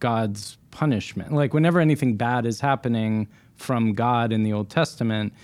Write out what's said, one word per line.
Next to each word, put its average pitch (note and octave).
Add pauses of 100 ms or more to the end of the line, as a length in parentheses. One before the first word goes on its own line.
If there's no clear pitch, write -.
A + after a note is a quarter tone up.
God's A2 (140)
punishment. -
Like, D3
whenever E3+
anything C#3+
bad A#2+
is A2+
happening A2+ (280)
from A2+
God A#2
in A2
the G#2+
Old G#2
Testament, A2